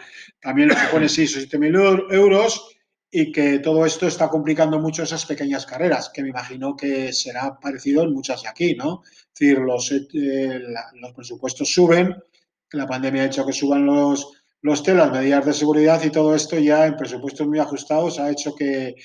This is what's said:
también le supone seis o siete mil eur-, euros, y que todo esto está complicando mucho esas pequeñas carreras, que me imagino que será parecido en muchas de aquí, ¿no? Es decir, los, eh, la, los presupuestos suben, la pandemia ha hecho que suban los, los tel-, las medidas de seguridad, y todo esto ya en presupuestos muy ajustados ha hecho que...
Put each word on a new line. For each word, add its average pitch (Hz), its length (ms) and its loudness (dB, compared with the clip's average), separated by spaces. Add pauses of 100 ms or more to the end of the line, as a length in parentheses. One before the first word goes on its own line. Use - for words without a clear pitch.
(400)
también 143 280 2
le - 80 4
supone 156 320 2
seis 151 280 0
o - 20 -6
siete 135 200 -6
mil 151 180 2
eur-, 190 360 4
euros, 202 560 4 (460)
y 156 160 2
que 143 280 0
todo 156 260 2
esto 160 220 0
está 160 220 0
complicando 156 520 0
mucho 160 220 -4
esas 156 240 -8
pequeñas 139 400 -6
carreras, 156 480 -2
que 139 80 -8
me 135 80 -6
imagino 127 440 -8
que 135 380 -4
será 127 480 -8
parecido 139 440 -2
en 160 100 -2
muchas 131 280 -8
de - 60 -12
aquí, 165 260 -2
¿no? 151 300 -6
Es - 340 -20
decir, 143 200 4
los, 127 340 -2
eh, 135 640 -4 (100)
la, 117 260 -12
los 123 180 -20
presupuestos 127 580 -8
suben, 180 460 4 (540)
la 139 160 -6
pandemia 135 380 -2
ha - 20 0
hecho 135 180 -4
que 135 80 -4
suban 143 320 0
los, 143 480 0 (300)
los - 200 0
tel-, 190 140 2
las 151 160 6
medidas 135 320 2
de 147 80 2
seguridad, 151 500 2
y 156 60 0
todo 156 260 2
esto 156 240 -2
ya 151 280 4
en 147 100 -2
presupuestos 135 500 -6
muy 151 120 0
ajustados 151 600 -2
ha 143 120 -4
hecho 143 240 -6
que... 135 400 -4 (100)